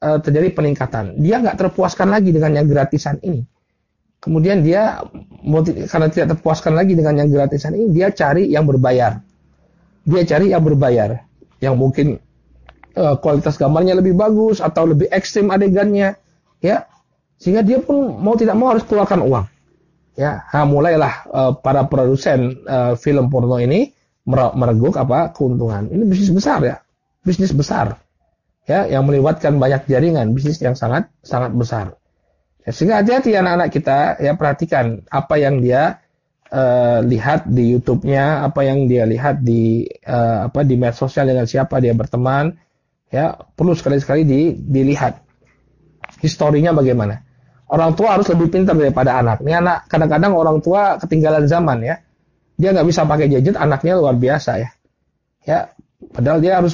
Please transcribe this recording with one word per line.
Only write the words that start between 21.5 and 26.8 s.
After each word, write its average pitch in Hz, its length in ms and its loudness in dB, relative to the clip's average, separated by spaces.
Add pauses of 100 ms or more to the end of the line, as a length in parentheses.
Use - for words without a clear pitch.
para 135 240 0
produsen, 131 800 0
eh, 123 320 -2
film 139 320 0
porno 123 320 0
ini 180 320 0 (320)
mere-, 127 320 0
merenggut 123 400 0
apa? 139 320 -2
Keuntungan. 120 560 -4
Ini 202 240 -4
bisnis 185 240 2
besar 262 320 0
ya. - 160 -6 (400)